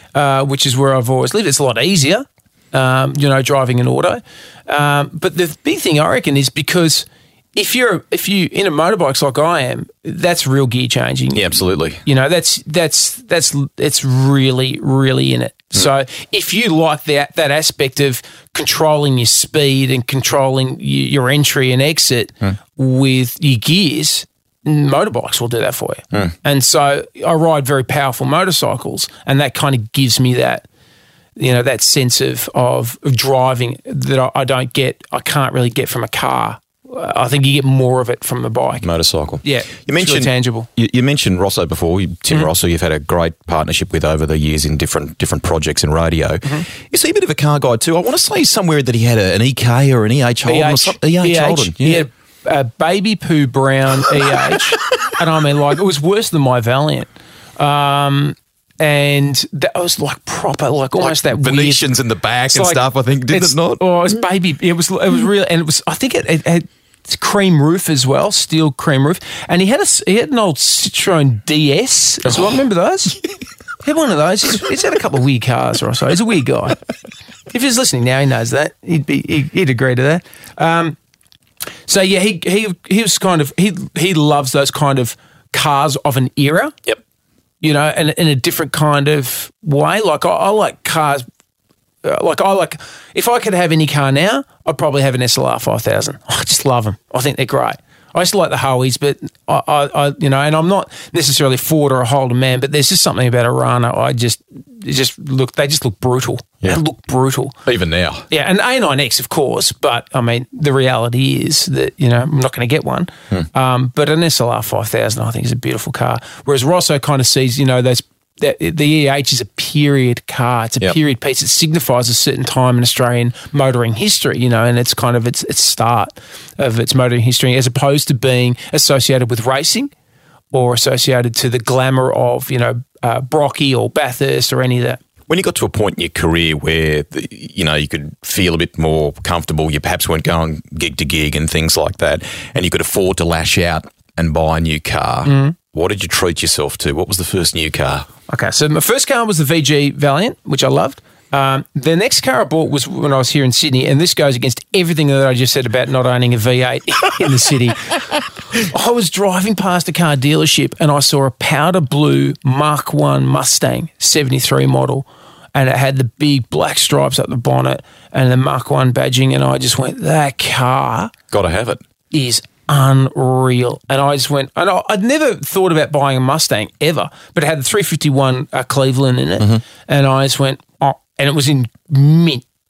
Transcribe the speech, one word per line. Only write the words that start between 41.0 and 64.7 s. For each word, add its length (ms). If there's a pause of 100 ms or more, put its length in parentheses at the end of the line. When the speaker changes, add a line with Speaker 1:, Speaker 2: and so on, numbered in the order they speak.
Speaker 2:
mentioned 380
Rosso 240
before. 380
You, 200
Tim 140
Speaker 1:
Mm-hmm. 100
Speaker 2:
Rosso, 200
you've 160
had 100
a 80
great 320 (140)
partnership 460
with 120
over 220
the 100
years 300
in 100
different, 400
different 260
projects 400
and 120
radio. 420
Speaker 1:
Mm-hmm. 560
Speaker 2:
Is 100
he 80
a 40
bit 100
of 60
a 40
car 240
guy 180
too? 200
I 40
wanna 180
say 260
somewhere 380
that 120
he 100
had 140
a, 160
an 80
E 120
K 380
or 120
an 80
E 100
H 200
Holden 200
or 60
Speaker 1:
E 60
H, 60
Speaker 2:
something. 300
E 80
H 80
Speaker 1:
E 60
H, 60
Speaker 2:
Holden, 400
Speaker 1:
he 140
Speaker 2:
yeah. 60
Speaker 1:
had 120 (340)
a 200
baby 520
poo 300
brown 540 (120)
E 80
H. 540 (220)
Speaker 2:
<laughs> 240
Speaker 1:
And 100
I 100
mean, 200
like, 180
it 60
was 180
worse 280
than 120
my 180
Valiant. 460 (520)
Um, 800 (420)
and 580 (160)
that 240
was, 240
like, 240
proper, 460
like, 260
almost 280
Speaker 2:
Like 100
Speaker 1:
that 80
weird 140
Speaker 2:
Venetians 440
in 80
the 80
back 300
Speaker 1:
It's 100
Speaker 2:
and 80
Speaker 1:
like, 80
Speaker 2:
stuff, 240
I 60
think, 240
did 160
Speaker 1:
it's, 100
Speaker 2:
it 40
not? 240
Speaker 1:
oh, 200
it 20
was 120
baby. 460
It 120